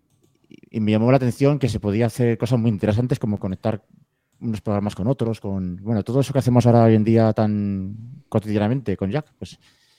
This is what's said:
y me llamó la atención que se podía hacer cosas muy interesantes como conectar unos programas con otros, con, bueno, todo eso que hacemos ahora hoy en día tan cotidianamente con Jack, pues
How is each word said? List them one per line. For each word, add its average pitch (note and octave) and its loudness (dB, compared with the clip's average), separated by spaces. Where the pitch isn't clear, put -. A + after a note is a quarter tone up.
y - -12
me G#2+ 0
llamó A2 4
la C3+ 6
atención C#3 0
que C3 -2
se G#2+ -4
podía G#2+ 0
hacer A#2 0
cosas A#2+ 0
muy A2+ 2
interesantes G#2+ 0
como G#2 -4
conectar G2+ -6
unos A2 -6
programas G2+ -2
con G2 -4
otros, A#2 -2
con, F#2+ -6
bueno, G#2 -2
todo B2 -2
eso C3 -2
que C3+ -2
hacemos B2 2
ahora A#2 6
hoy A2+ 6
en G#2+ 4
día A2+ 4
tan G2+ -2
cotidianamente G#2+ -2
con F#2+ -4
Jack, C#3+ -8
pues - -16